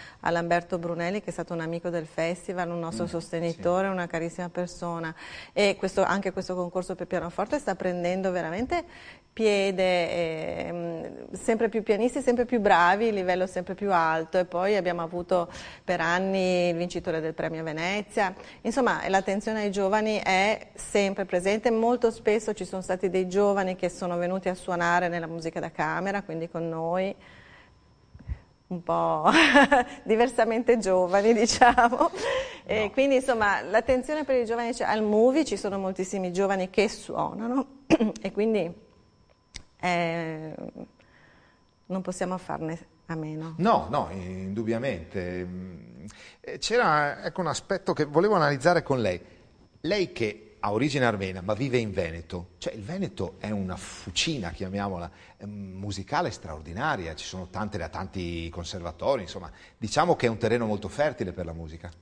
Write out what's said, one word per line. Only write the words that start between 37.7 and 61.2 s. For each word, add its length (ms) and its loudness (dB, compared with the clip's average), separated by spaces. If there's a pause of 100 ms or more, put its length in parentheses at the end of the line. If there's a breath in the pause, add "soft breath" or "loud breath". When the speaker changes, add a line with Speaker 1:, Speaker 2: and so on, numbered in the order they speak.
Speaker 1:
<clears throat> 340 2
e 120 -4
quindi, 360 0 (1120)
eh, 720 -2 (1300 soft breath)
non 140 -4
possiamo 360 -4
farne 400 -6 (300)
a 80 -6
meno. 420 -8
Speaker 2:
No, 320 2
no, 220 -2
indubbiamente. 1300 -4
Mm, 600 -14 (360 loud breath)
eh, 160 -12
c'era, 640 2
ecco, 180 -6
un 60 -2
aspetto 460 -2
che 120 2
volevo 300 4
analizzare 480 4
con 180 2
lei. 200 0 (600 loud breath)
Lei 300 0
che 300 -4 (180)
ha 140 -2
origine 320 2
armena, 360 0
ma 120 -2
vive 240 0
in 140 0
Veneto, 680 -6
cioè 160 -8
il 80 -12
Veneto 560 -6
è 140 -8
una 260 -6
fucina, 720 -6
chiamiamola, 600 -6 (280 loud breath)
ehm, 120 -14
musicale 840 -6
straordinaria, 840 -6
ci 100 -14
sono 240 -10
tante, 280 -6
da 120 -6
tanti 600 -8
conservatori, 720 -6
insomma, 300 -12 (260 loud breath)
diciamo 380 2
che 100 0
è 40 6
un 80 -2
terreno 280 2
molto 220 -4
fertile 440 -2